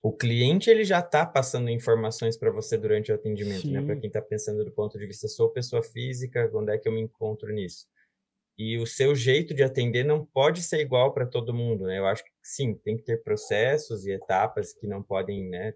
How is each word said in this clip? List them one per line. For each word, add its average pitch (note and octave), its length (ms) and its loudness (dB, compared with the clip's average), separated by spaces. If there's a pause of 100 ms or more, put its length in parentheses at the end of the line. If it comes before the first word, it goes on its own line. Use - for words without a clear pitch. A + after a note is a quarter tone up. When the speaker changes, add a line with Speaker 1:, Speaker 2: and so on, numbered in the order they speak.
Speaker 1:
O G#2+ 100 0
cliente, B2 580 4
ele A3 140 8
já F#3 180 4
tá E3 240 2
passando B2+ 440 0
informações A2+ 680 2
pra A2 140 2
você G#2+ 260 -2
durante G#2+ 340 0
o G#2 40 4
atendimento, G#2 540 -4
né? C3+ 100 -2
Speaker 2:
Sim. C#3 60 -2
Speaker 1:
Pra - 100 -2
quem G#2 160 -8
tá G#2+ 100 -2
pensando G#2+ 440 -4
do - 60 -10
ponto G#2+ 280 -4
de G2+ 80 -8
vista, G2+ 220 -8
"Sou A2+ 200 2
pessoa A#2+ 320 -2
física, B2 720 -4
onde G#2+ 200 0
é A2 40 0
que A2+ 120 -2
eu A2 40 -2
me A2+ 80 -2
encontro G#2+ 520 -6
nisso?" F#2+ 320 -8 (720)
E A2 200 -4
o A#2 80 -2
seu C3+ 300 2
jeito C3+ 380 2
de C#3 100 2
atender B2 400 0
não D3+ 220 2
pode D#3+ 360 2
ser D#3 200 -2
igual B2+ 320 2
pra B2+ 120 -2
todo A#2+ 280 -4
mundo, A#2 320 -2
né? F#2 120 -2
Eu G2 80 -2
acho G2+ 180 0
que, - 60 -20 (140)
sim, - 320 -4
tem - 220 -4
que - 60 -10
ter A2+ 200 -2
processos A2 840 0
e G2 60 -4
etapas F#2+ 600 -2
que - 120 -14
não G2+ 160 -6
podem, G2 480 -4
né, F#2 260 -6